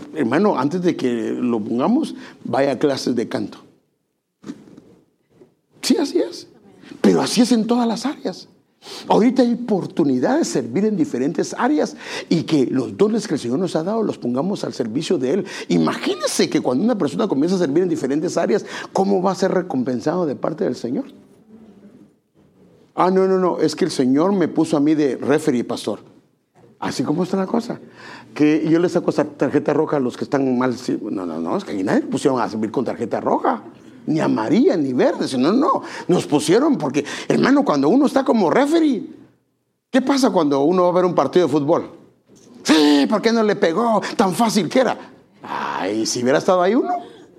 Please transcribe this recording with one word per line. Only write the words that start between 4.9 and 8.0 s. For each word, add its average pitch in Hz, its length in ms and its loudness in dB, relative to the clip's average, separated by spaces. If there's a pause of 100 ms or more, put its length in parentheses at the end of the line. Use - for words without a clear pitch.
Sí, - 140 2
así - 240 -2
es. - 280 -6 (520)
Pero - 220 4
así - 200 2
es 247 120 2
en 220 120 2
todas 240 220 0
las 220 180 -4